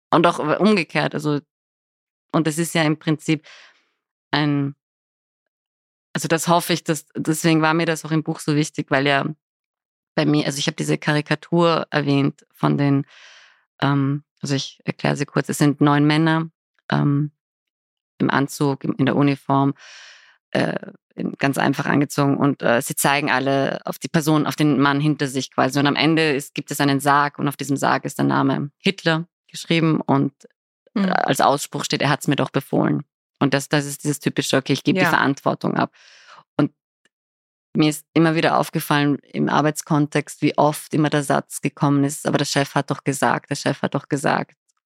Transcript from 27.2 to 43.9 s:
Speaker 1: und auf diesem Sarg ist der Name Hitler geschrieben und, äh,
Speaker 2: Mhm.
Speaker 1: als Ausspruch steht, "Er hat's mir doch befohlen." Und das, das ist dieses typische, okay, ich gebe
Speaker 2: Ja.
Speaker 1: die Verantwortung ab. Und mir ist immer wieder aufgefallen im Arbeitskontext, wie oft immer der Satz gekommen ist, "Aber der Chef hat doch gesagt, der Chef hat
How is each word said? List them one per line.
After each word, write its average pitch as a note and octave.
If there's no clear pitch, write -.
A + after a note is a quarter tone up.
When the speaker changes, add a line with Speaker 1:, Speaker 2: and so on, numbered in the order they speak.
Speaker 1:
und -
auf C#3
diesem C#3
Sarg C3+
ist C#3+
der C#3+
Name C#3
Hitler E3+
geschrieben D#3+
und, C#3
äh, G3+
Speaker 2:
Mhm. G3
Speaker 1:
als -
Ausspruch C#3
steht, -
"Er C#3
hat's -
mir C#3+
doch C3+
befohlen." D3
Und C#3
das, C#3
das C#3+
ist C#3+
dieses D3
typische, -
okay, C3+
ich C3
gebe -
Speaker 2:
Ja. F#3
Speaker 1:
die E3+
Verantwortung -
ab. -
Und -
mir D3+
ist -
immer D#3+
wieder D#3
aufgefallen C#3+
im C#3+
Arbeitskontext, D3
wie D3
oft D3+
immer D3+
der D3
Satz C#3+
gekommen C#3+
ist, C#3+
"Aber C#3
der C#3+
Chef -
hat -
doch -
gesagt, C3+
der C#3
Chef -
hat -